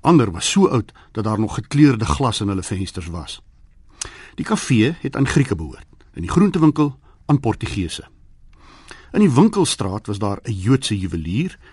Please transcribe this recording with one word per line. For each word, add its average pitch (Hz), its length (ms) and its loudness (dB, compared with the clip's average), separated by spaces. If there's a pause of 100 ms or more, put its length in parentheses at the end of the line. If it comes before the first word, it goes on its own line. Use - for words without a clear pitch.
Ander 135 300 4
was - 180 -6
so 190 180 4
oud 123 240 -2 (200)
dat 110 120 -6
daar 107 160 -2
nog 107 160 -4
gekleurde 131 500 2
glas 120 360 -2
in 101 60 -2
hulle 95 160 -4
vensters 92 440 -8
was. 82 340 -12 (920)
Die - 100 -8
kafee 139 540 0
het - 160 -8
aan 135 120 0
Grieke 131 280 0
behoort 78 320 -10 (260)
en - 80 -12
die 90 100 -8
groentewinkel 156 680 2 (260)
aan 143 140 2
Portugese. 104 640 -4 (1120)
In 196 60 2
die 208 100 6
winkelstraat 117 760 2
was 104 100 -6
daar 101 260 -4
'n 117 80 -6
Joodse 107 460 0
juwelier, 92 600 -6 (140)